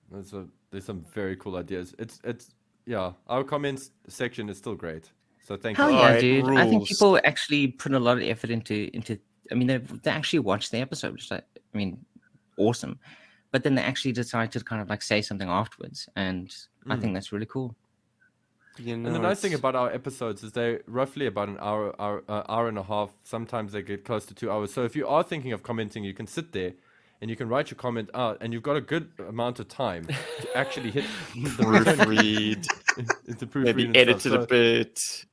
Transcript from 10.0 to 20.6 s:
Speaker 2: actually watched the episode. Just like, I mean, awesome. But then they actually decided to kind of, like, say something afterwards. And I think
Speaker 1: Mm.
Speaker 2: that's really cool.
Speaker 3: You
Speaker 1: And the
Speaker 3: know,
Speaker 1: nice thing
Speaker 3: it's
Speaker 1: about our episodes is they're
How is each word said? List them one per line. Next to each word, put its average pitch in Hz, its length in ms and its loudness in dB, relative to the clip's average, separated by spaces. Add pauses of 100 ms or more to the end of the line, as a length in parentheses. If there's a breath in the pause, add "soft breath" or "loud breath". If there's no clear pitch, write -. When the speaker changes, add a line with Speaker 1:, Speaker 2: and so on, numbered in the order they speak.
Speaker 2:
actually 156 300 0
watched 107 320 0
the 113 60 -2
episode. - 400 -6
Just - 120 -16
like, - 140 -8 (280)
I - 40 -8
mean, 95 280 -6 (520)
awesome. - 420 0 (540 soft breath)
But 131 100 0
then 139 140 2
they 123 60 2
actually 135 300 -2
decided 117 460 -2
to 104 60 -6
kind 110 180 -6
of, 95 80 -10
like, 104 120 -4
say 104 200 0
something 98 260 -6
afterwards. - 680 -4
And 92 360 -4 (360)
I 135 80 -2
think 110 160 -2
Speaker 1:
Mm. - 20 -4
Speaker 2:
that's 95 180 -8
really 104 140 -6
cool. 127 300 -8 (1040)
Speaker 3:
You 117 140 -6
Speaker 1:
And 117 100 -6
the 120 60 -4
Speaker 3:
know, 165 120 -2
Speaker 1:
nice 196 180 2
thing 196 100 -2
Speaker 3:
it's 151 80 -2
Speaker 1:
about 131 160 0
our 123 180 0
episodes 123 520 -6
is 107 80 -14
they're 117 340 -2